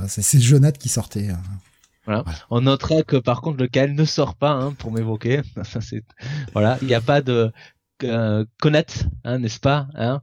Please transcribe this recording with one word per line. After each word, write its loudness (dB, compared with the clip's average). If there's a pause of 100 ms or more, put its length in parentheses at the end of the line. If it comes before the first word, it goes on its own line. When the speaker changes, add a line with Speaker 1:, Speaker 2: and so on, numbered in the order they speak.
Speaker 1:
C'est, -6
c'est 4
Jonath 6
qui -8
sortait, -4
euh. -2 (720)
Speaker 2:
Voilà. -2
Speaker 1:
Voilà. -8 (100)
Speaker 2:
On 2
notera 2
que 2
par -2
contre -4
le 0
Kael 2
ne 2
sort -2
pas, 0
hein, -2
pour -10
m'évoquer. -2 (120)
<laughs> -10
Ça, -8
c'est, -10 (520)
voilà, 2
il -4
n'y 4
a 0
pas 2
de, 0 (520)
euh, 0 (140)
Connat, 2 (360)
hein, -4
n'est-ce -4
pas, 0
hein. -2